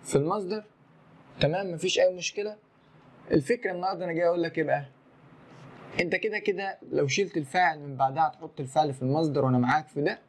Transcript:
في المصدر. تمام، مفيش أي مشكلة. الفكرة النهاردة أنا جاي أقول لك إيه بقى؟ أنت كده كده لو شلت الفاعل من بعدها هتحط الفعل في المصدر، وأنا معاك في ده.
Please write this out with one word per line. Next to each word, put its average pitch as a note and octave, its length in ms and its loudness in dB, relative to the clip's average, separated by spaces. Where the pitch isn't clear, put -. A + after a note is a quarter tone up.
في - 120 -4
المصدر. F#3+ 480 0
تمام، F3+ 340 0
مفيش F3+ 260 -2
أي F#3 160 4
مشكلة. G#3 420 -6
الفكرة F#3+ 400 0
النهاردة F3+ 340 -4
أنا E3+ 80 -2
جاي E3+ 140 2
أقول E3+ 160 2
لك E3 140 -4
إيه D#3+ 60 2
بقى؟ C#3+ 220 0
أنت F3 140 0
كده G#3+ 240 -2
كده G3 380 -2
لو D3 160 2
شلت F3 300 0
الفاعل D#3+ 420 0
من C#3+ 160 -10
بعدها C3+ 320 2
هتحط D#3 320 -10
الفعل D3 340 2
في - 80 -8
المصدر، C#3+ 440 2
وأنا B2+ 120 6
معاك B2 300 2
في D3 140 -4
ده. F#3+ 280 0